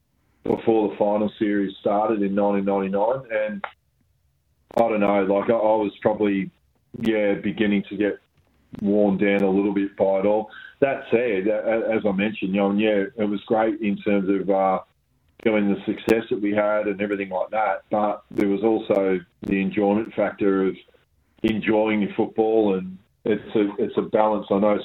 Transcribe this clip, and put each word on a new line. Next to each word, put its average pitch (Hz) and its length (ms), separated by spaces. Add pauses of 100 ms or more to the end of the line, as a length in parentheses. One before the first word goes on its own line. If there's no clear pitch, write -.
(420)
before 110 480
the - 60
final 104 420
series 101 420
started 107 420
in 98 120
nineteen 101 300
ninety-nine, 98 640
and 107 340 (1120)
I - 40
don't 113 200
know, 101 240
like, 101 260
I, 113 40
I 110 220
was 107 160 (100)
probably, 104 480 (500)
yeah, 107 340
beginning 101 540
to 101 80
get 101 220 (600)
worn 101 360
down 101 260
a 95 80
little 101 240
bit 98 220
by 98 240
it 98 60
all. 107 220 (300)
That 135 320
said, 110 380
a-, 107 180
a-, 110 300
as 101 100
I 98 60
mentioned, 98 420
you 101 60
know, 98 100
and 101 100
yeah, 107 240 (120)
it 107 120
was 101 180
great 110 340
in 101 160
terms 101 320
of, 95 200
uh, 95 320 (640)
you 113 60
know, 107 60
and 101 200
the - 80
success 110 460
that 104 100
we 101 120
had 107 340
and 98 140
everything 101 300
like 92 200
that, 104 400
but 104 400
there 104 180
was 98 140
also 98 560 (240)
the 98 180
enjoyment 101 540
factor 98 540
of 90 80 (640)
enjoying 107 600
your 95 120
football, 110 600
and 92 220 (280)
it's - 320
a, 101 260
it's 104 140
a 101 60
balance. 107 480
I 101 80
know 104 260